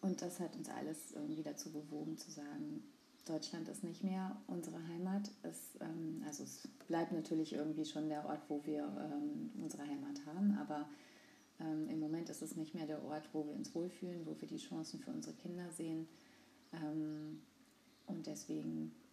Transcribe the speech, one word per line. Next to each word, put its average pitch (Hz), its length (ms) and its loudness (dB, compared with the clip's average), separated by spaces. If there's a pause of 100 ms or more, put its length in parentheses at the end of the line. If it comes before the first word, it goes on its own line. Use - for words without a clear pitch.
und 185 160 4
das 180 180 -2
hat 170 160 0
uns - 140 -4
alles 151 460 -2
irgendwie 151 280 -2
dazu 151 300 -4
bewogen 151 460 -2
zu - 120 -10
sagen, 147 540 -4 (400)
Deutschland 160 460 0
ist - 120 -4
nicht 165 220 -2
mehr 190 320 2 (100)
unsere 165 400 -2
Heimat. 185 440 2 (120)
Es, - 380 -6
ähm, 160 460 0
also 147 160 -2
es - 260 -6 (200)
bleibt 170 240 6
natürlich 160 420 4
irgendwie 151 320 4
schon 156 240 2
der 151 160 2
Ort, 151 220 2
wo 147 180 2
wir, 151 160 4
ähm, 147 680 0 (120)
unsere 147 220 -2
Heimat 143 420 -2
haben, 185 320 8
aber, 151 280 2 (720)
ähm, 156 300 2
im 160 120 2
Moment 160 280 2
ist 156 140 -4
es 156 120 -4
nicht 156 200 -2
mehr 165 120 0
der 151 160 0
Ort, 151 300 -2
wo 156 140 2
wir 147 80 -2
uns - 200 -2
wohlfühlen, 175 520 0
wo 156 120 -4
wir 160 80 -4
die 156 120 -2
Chancen - 420 -2
für - 100 -6
unsere 156 260 -2
Kinder 175 340 -4
sehen. 160 360 0 (680)
Ähm, 156 680 0 (680)
und - 200 -2
deswegen 156 680 0 (200)